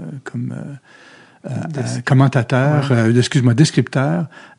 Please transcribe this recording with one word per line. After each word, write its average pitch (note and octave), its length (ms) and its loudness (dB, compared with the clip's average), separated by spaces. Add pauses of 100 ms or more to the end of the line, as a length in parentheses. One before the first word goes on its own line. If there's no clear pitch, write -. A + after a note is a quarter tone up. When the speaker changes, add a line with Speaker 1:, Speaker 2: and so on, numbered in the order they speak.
(260)
Speaker 1:
comme, B2 300 -8
euh, - 920 -18
euh, B2+ 200 -6
Speaker 2:
Des- D3 100 -8
Speaker 1:
euh, B2 260 -6
commentateur, C3+ 840 2
Speaker 2:
Ouais. B2 60 2
Speaker 1:
euh, A#2 200 4
excuse-moi, B2 360 2
descripteur D3 760 0 (320)